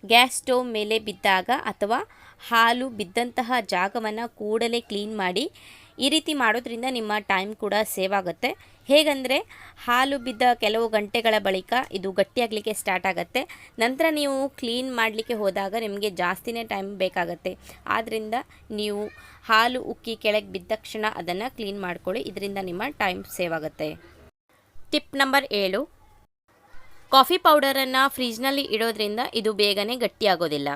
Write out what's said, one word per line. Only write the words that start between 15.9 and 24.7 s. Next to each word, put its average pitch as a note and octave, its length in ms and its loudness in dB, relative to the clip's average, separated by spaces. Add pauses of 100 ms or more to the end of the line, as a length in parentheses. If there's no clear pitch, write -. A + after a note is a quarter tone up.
ಜಾಸ್ತಿನೇ F#3 540 -4
ಟೈಮ್ G3 340 -6
ಬೇಕಾಗುತ್ತೆ. F#3 560 -4 (340)
ಆದ್ದರಿಂದ A3 480 -2 (360)
ನೀವು G#3 300 -4 (440)
ಹಾಲು A#3+ 360 4
ಉಕ್ಕಿ - 340 -8
ಕೆಳಗೆ G#3 360 0
ಬಿದ್ದ F#3 180 -10
ತಕ್ಷಣ G#3+ 360 -4 (100)
ಅದನ್ನು F3+ 400 -6
ಕ್ಲೀನ್ G3+ 260 -6
ಮಾಡ್ಕೊಳ್ಳಿ, F3+ 400 -6
ಇದರಿಂದ G3 400 -8
ನಿಮ್ಮ F#3 220 -6 (140)
ಟೈಮ್ F#3+ 280 -2
ಸೇವ್ F3 280 -4
ಆಗುತ್ತೆ. D#3 360 -6 (1040)